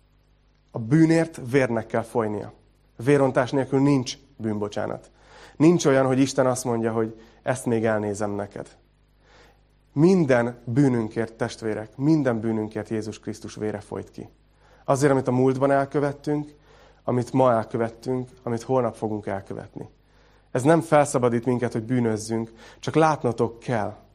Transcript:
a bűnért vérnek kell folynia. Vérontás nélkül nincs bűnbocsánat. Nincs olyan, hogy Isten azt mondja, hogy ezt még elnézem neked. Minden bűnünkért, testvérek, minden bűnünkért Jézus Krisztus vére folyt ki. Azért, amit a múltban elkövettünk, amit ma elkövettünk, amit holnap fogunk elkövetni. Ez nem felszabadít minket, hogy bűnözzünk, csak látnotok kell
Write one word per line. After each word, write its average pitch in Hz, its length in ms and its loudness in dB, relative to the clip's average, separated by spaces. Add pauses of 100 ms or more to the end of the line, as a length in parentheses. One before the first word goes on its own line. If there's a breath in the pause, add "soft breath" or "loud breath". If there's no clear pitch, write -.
(720)
a - 80 -10
bűnért 160 600 2 (120)
vérnek 120 340 2
kell 117 160 -2
folynia. 110 520 -4 (420)
Vérontás 131 560 2
nélkül 135 280 0
nincs 139 380 2 (200)
bűnbocsánat. 104 760 -6 (440 loud breath)
Nincs 160 300 4
olyan, 135 200 4
hogy 131 140 2
Isten 135 260 2
azt 127 180 0
mondja, 113 280 -2
hogy 113 300 -4 (220 loud breath)
ezt 127 220 -4
még 117 200 0
elnézem 104 460 -2
neked. - 460 -10 (1160 soft breath)
Minden 135 720 4
bűnünkért, 117 680 0
testvérek, 107 640 -6
minden 135 420 2
bűnünkért 107 500 -4
Jézus 107 300 -6
Krisztus - 360 -12
vére 107 240 -6
folyt 98 320 -12
ki. - 180 -16 (560 soft breath)
Azért, 135 260 2
amit 131 160 2
a 127 40 2
múltban 131 400 2
elkövettünk, 143 840 -2 (500 soft breath)
amit 120 300 -2
ma 131 180 4
elkövettünk, 117 800 -4 (140)
amit 117 180 -6
holnap 123 340 -2
fogunk 107 300 -8
elkövetni. 101 640 -10 (600 soft breath)
Ez 127 120 -2
nem 165 180 4
felszabadít 127 640 2
minket, 123 260 0
hogy 117 120 -6
bűnözzünk, 113 680 -2 (280 loud breath)
csak - 160 -6
látnotok 135 640 0
kell 104 360 -4 (180)